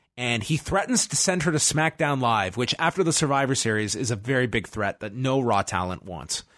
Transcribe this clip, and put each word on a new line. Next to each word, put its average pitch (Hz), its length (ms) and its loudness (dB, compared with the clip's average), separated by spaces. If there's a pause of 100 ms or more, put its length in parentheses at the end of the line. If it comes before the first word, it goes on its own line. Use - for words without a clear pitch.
(180)
and 120 240 -2
he 147 160 0
threatens 208 500 0
to 147 80 -4
send 180 280 0
her 175 60 2
to 151 80 2
SmackDown 147 640 0
Live, 110 380 2
which 120 200 0
after 170 240 2
the 165 100 2
Survivor 139 420 2
Series 107 420 0
is 110 140 -2
a 120 60 0
very 123 300 0
big 107 220 -2
threat 101 320 -4
that 104 140 -8
no 131 260 0
Raw 110 220 2
talent 90 420 -2
wants, 87 400 -8 (140)